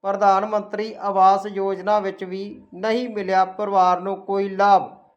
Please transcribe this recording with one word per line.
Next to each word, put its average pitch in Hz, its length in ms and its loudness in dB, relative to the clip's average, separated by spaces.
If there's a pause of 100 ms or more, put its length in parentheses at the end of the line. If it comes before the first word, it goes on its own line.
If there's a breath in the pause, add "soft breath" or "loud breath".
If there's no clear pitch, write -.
ਪ੍ਰਧਾਨ 196 440 2
ਮੰਤਰੀ 214 540 -6
ਆਵਾਸ 196 460 4
ਯੋਜਨਾ 196 540 -2
ਵਿੱਚ 196 240 -6
ਵੀ 190 400 -12 (100)
ਨਹੀਂ 220 360 -4
ਮਿਲਿਆ 190 360 0
ਪਰਿਵਾਰ 185 540 2
ਨੂੰ 190 180 -6
ਕੋਈ 196 320 -4
ਲਾਭ। 196 520 2 (160)